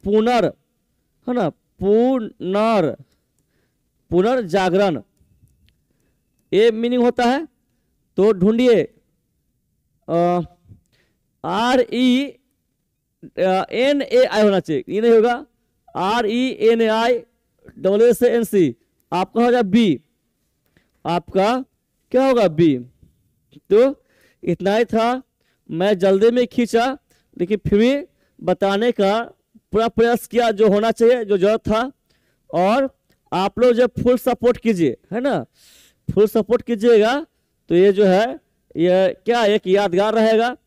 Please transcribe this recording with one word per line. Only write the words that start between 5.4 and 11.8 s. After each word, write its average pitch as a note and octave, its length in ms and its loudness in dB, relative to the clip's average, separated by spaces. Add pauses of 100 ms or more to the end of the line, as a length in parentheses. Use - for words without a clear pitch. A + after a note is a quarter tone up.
ये A3 180 2
मीनिंग A#3 320 -2
होता A#3+ 200 -2
है। C4+ 240 -2 (720)
तो G3+ 140 2
ढूंढिए, G#3+ 520 2 (1300)
अ, F3 320 0 (1040)
आर A#3+ 480 0